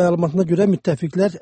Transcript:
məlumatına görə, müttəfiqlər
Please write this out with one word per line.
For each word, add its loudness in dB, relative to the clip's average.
məlumatına 0
görə, 2
müttəfiqlər -2